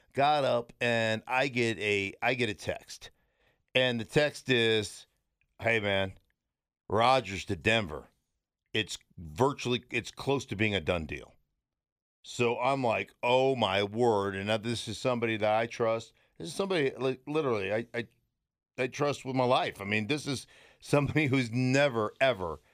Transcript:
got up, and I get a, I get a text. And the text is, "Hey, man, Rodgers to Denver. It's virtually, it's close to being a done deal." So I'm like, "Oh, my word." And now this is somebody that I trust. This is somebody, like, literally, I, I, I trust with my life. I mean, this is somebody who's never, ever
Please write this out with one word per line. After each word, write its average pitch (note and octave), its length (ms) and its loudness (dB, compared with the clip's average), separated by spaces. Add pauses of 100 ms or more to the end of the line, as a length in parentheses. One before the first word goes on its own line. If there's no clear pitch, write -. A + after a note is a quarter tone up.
(120)
got C#3+ 320 2
up, A#2+ 360 0
and A2+ 480 2
I C3 180 0
get A#2 320 0
a, G2+ 420 0
I A#2+ 140 0
get A#2+ 140 0
a G#2 60 -4
text. - 560 -10 (640)
And B2+ 240 2
the G#2+ 40 -6
text D3 460 -2
is, A2+ 560 2 (540)
"Hey, A2+ 180 0
man, G2 360 0 (760)
Rodgers A2 580 2
to G2+ 100 -4
Denver. E2 540 -2 (600)
It's - 260 -4 (180)
virtually, A#2+ 760 -2
it's A#2 180 -4
close C3+ 360 -4
to A2 100 -8
being G#2 180 0
a F#2+ 60 0
done E2 260 -2
deal." C#2+ 280 -14 (880)
So A#2 360 -2
I'm C3 240 0
like, G#2 300 -2 (100)
"Oh, C3 320 4
my G2+ 300 2
word." G#2 500 2
And G2 140 -4
now A2 80 2
this A2+ 320 -6
is G#2 100 -8
somebody A#2 380 -2
that G#2+ 180 2
I A#2 120 0
trust. A#2 460 -2 (260)
This D#3+ 100 -10
is D#3+ 60 -12
somebody, F3+ 440 0
like, C3 280 -2
literally, B2 460 0
I, A#2 220 -2
I, A#2 120 -4 (720)
I C3 100 0
trust C#3+ 360 -2
with B2+ 100 -6
my B2+ 100 2
life. B2+ 360 2
I G2+ 40 -6
mean, G#2 220 0
this C#3 200 -4
is C3+ 200 -6 (340)
somebody D3 460 2
who's B2+ 240 2
never, B2+ 720 2
ever F#2+ 400 0 (120)